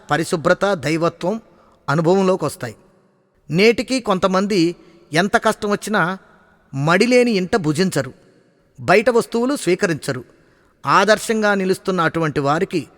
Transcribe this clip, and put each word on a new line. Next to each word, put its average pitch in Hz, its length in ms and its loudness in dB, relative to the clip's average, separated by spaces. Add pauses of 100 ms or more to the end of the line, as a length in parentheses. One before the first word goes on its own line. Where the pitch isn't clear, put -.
(120)
పరిశుభ్రత, 160 540 0
దైవత్వం 165 760 -2 (480)
అనుభవంలోకి 180 560 2
వస్తాయి. 120 300 -8 (760)
నేటికి 233 500 2
కొంతమంది 190 760 0 (380)
ఎంత 190 240 0
కష్టం 208 340 -2
వచ్చినా 190 460 -2 (560)
మడి 165 320 2
లేని 247 260 4
ఇంట 185 240 -2
భుజించరు, 151 580 -2 (640)
బయట 190 300 4
వస్తువులు 233 460 0
స్వీకరించరు. 165 840 -4 (460)
ఆదర్శంగా 202 680 2
నిలుస్తున్న 185 460 -2
అటువంటి 156 380 -2
వారికి 151 480 -2 (100)